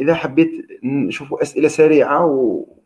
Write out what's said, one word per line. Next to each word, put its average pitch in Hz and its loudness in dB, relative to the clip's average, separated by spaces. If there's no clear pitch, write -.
إذا 151 2
حبيت 160 0
نشوفوا 139 -4
أسئلة - -2
سريعة 156 2
و-، 127 -2